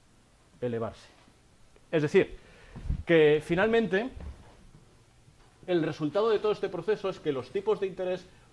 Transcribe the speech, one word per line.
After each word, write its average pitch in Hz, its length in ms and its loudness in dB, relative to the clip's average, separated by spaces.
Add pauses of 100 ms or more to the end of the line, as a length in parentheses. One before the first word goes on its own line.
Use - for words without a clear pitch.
(600)
elevarse. 113 480 -6 (800)
Es 160 120 2
decir, 160 340 2 (680)
que 156 380 6
finalmente 214 640 0 (1600)
el 175 160 2
resultado 160 460 0
de 208 100 2
todo 214 120 0
este 196 160 -4
proceso 190 400 -4
es 180 120 -6
que 151 120 -2
los 127 180 -4
tipos 202 280 0
de 190 80 -4
interés 180 400 -6 (260)